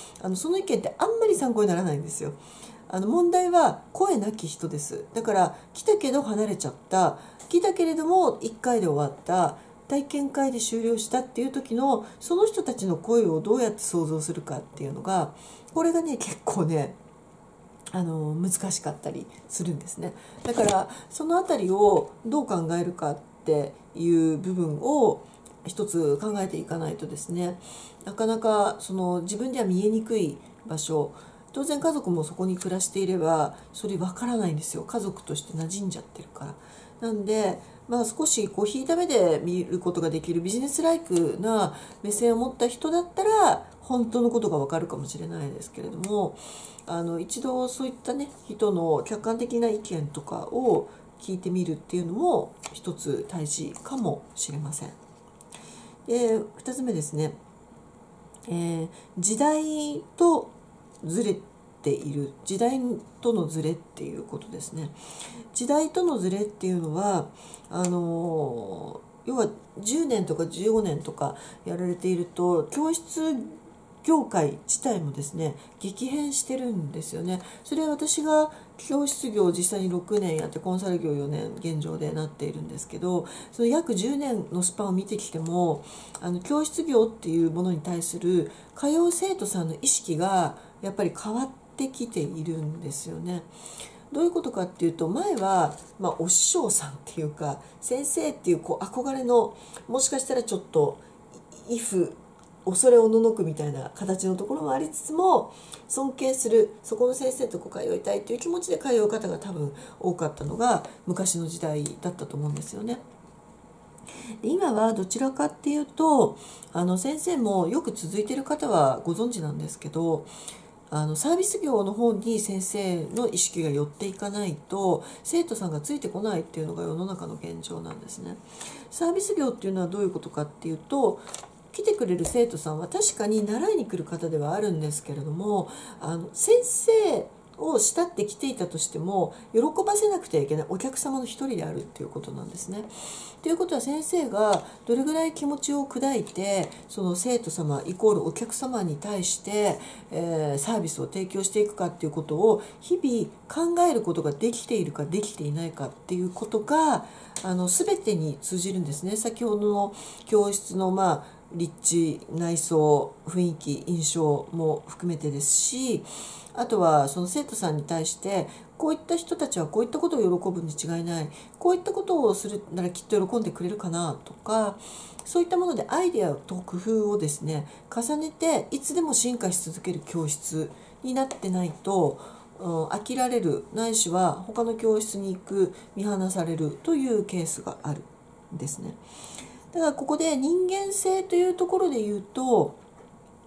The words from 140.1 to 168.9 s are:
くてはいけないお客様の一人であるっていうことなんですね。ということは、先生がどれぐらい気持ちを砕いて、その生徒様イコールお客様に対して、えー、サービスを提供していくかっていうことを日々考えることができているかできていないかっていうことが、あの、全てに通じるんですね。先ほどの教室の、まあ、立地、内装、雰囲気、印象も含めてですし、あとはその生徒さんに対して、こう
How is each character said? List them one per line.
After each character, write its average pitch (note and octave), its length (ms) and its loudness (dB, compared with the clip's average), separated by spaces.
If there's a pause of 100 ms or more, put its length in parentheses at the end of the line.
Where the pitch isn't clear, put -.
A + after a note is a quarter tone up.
く - 80 -10
て D#3+ 100 0
は C#3+ 60 4
い C#3 40 0
け D#3 80 0
な D#3 80 0
い - 60 -8
お F#3 80 -2
客 C4 220 -4
様 C4+ 200 -2
の B3+ 60 -4
一 C4+ 220 -6
人 A#3 100 -2
で D#3+ 60 -2
あ D#3+ 80 -4
る - 80 -6
っ - 20 -4
て - 220 -12
い - 20 -6
う - 40 -8
こ - 100 -10
と C#3+ 120 -10
な C3+ 120 -10
ん - 60 -10
で - 60 -12
す - 140 -10
ね。 G#3 140 -6 (580)
と D#4+ 80 -2
い - 20 2
う E4+ 60 4
こ F#4 80 0
と E4+ 100 -2
は、 B3 60 0
先 D4 220 -2
生 D4+ 260 0
が G#3 340 4 (220)
ど A#3 100 4
れ C4 80 4
ぐ D4+ 100 2
ら D#4+ 120 2
い D#4+ 80 0
気 D4+ 120 -6
持 C#4+ 120 0
ち C#4+ 160 -2
を C#4+ 120 0
砕 C4+ 320 0
い F#3 60 0
て、 C#4+ 460 0 (180)
そ - 140 -8
の F3+ 140 2
生 A#3+ 240 2
徒 A3+ 100 -8
様 D3+ 360 -2
イ F3+ 100 -4
コ G#3+ 160 6
ー G#3 40 6
ル - 120 0
お D#3+ 40 0
客 A3+ 220 -6
様 B3 300 -2
に D#3 140 -2
対 G3+ 260 -4
し - 160 -2
て、 G#3 400 0 (320)
え D#3+ 440 0
ー、 - 20 0
サ A3 200 0
ー G3 40 0
ビ D#3+ 80 -4
ス C#3+ 120 -6
を C3+ 60 -4
提 F#3+ 180 -4
供 F#3+ 180 -4
し F#3+ 60 -2
て G#3+ 100 0
い G#3 80 4
く - 80 -10
か F3+ 120 -2
っ - 40 -6
て - 140 -6
い D#3 40 -2
う - 20 -4
こ D#3 100 -6
と D3+ 140 -4
を G#3 260 6 (180)
日 F4+ 240 0
々 D4+ 720 0
考 F4 60 4
え F4 120 6
る A3+ 80 2
こ E3+ 120 0
と D#3+ 80 -2
が D3+ 100 0
で A3 200 0
き - 140 -8
て A#3+ 100 0
い F3+ 100 0
る D3 60 -4
か D3 140 -4
で F#3 160 0
き - 120 -6
て E3+ 100 -8
い D3 80 -2
な E3 140 -2
い D#3+ 60 -6
か C#3 160 -6
っ - 40 -12
て - 220 -10
い F3+ 100 0
う F3+ 60 -2
こ F3+ 160 -8
と G#3+ 140 0
が、 D4 460 4 (380)
あ F#3 120 -2
の、 F3+ 120 2
全 F#4 300 4
て G#3 180 0
に D#3 260 -2
通 - 180 -4
じ F#3+ 120 -2
る F#3 80 -2
ん E3 60 -2
で C#3+ 80 -4
す D3 100 -6
ね。 G3 120 -2
先 A3+ 280 -2
ほ G#3+ 140 2
ど G#3 160 2
の G3+ 220 0 (300)
教 G3+ 260 4
室 F#3+ 260 -4
の、 F#3 140 2
ま F#3 360 2
あ、 - 160 -20 (120)
立 E3 260 -2
地、 E3 400 2 (100)
内 E3+ 260 -2
装、 D3+ 560 4 (140)
雰 F3+ 140 0 (100)
囲 - 40 -4
気、 - 300 -6
印 E3+ 300 0
象 D3 360 2
も D#3+ 360 0
含 - 220 -6
め D#3+ 80 -2
て D3+ 140 -2
で C#3 100 -4
す - 120 2
し、 B3+ 500 0 (520)
あ A#3+ 100 -2
と A3 140 2
は D3+ 280 6
そ F3+ 140 -2
の F3+ 60 -2
生 D4 160 -2
徒 - 120 -10
さ E3+ 160 0
ん D3+ 60 0
に D3 60 -2
対 D#3+ 220 -2
し - 100 -2
て、 F#3+ 320 -2 (300)
こ D#4+ 100 0
う D#4 60 2